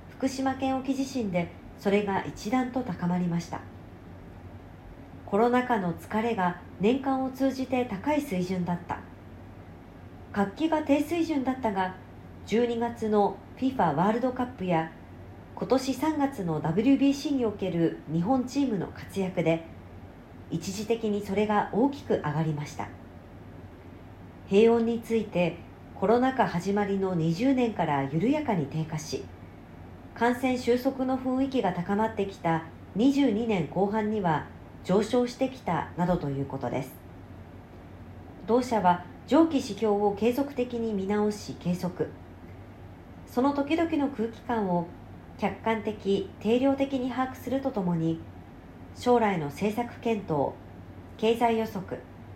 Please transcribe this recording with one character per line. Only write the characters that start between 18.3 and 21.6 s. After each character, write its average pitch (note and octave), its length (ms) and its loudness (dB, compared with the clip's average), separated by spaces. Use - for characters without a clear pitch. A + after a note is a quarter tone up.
チ - 160 -2
ー B3 120 2
ム F#3+ 60 2
の C#3+ 100 -2
活 - 320 -6
躍 F3+ 240 0
で、 E3 220 2
一 E3+ 220 -4
時 G#3 160 -4
的 A3+ 220 0
に G3+ 140 -2
そ G3 100 -4
れ G#3 120 4
が G#3 260 2